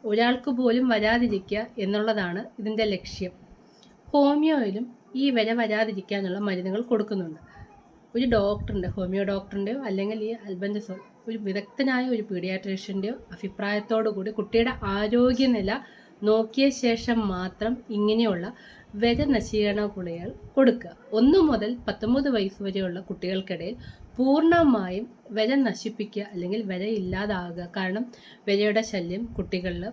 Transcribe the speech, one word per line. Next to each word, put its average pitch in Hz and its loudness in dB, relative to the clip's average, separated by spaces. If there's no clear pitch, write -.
ഒരാൾക്ക് 240 2
പോലും 247 4
വരാതിരിക്കുക 214 2
എന്നുള്ളതാണ് 202 0
ഇതിൻ്റെ 220 -2
ലക്ഷ്യം. 185 -6
ഹോമിയോയിലും 285 4
ഈ 262 0
വിര 226 2
വരാതിരിക്കാനുള്ള 202 0
മരുന്നുകൾ 190 -2
കൊടുക്കുന്നുണ്ട്. 208 -2
ഒരു 247 2
ഡോക്ടറിൻ്റെ, 208 0
ഹോമിയോ 190 -2
ഡോക്ടറിൻ്റെയോ 196 -4
അല്ലെങ്കിൽ 202 -4
ഈ 226 -4
ആൽബൻഡസോൾ 202 -6
ഒരു 226 -8
വിദഗ്ധനായ 208 -2
ഒരു 226 0
പീഡിയാട്രീഷ്യൻ്റെയോ 190 -4
അഭിപ്രായത്തോടു 208 -2
കൂടി 190 -6
കുട്ടിയുടെ 233 0
ആരോഗ്യനില 226 2
നോക്കിയ 220 4
ശേഷം 226 0
മാത്രം 185 -2
ഇങ്ങനെയുള്ള 208 2
വിര 233 2
നശീകരണ 208 2
ഗുളികകൾ 175 -8
കൊടുക്കുക. 247 4
ഒന്ന് 262 6
മുതൽ 240 4
പത്തൊമ്പത് 247 0
വയസ്സ് 196 0
വരെയുള്ള 190 -4
കുട്ടികൾക്കിടയിൽ 185 -6
പൂർണ്ണമായും 262 4
വിര 214 0
നശിപ്പിക്കുക 208 -4
അല്ലെങ്കിൽ 185 -4
വിര 185 -4
ഇല്ലാതാകുക. 185 -4
കാരണം 196 -2
വിരയുടെ 208 2
ശല്യം 190 -4
കുട്ടികളിൽ 180 -4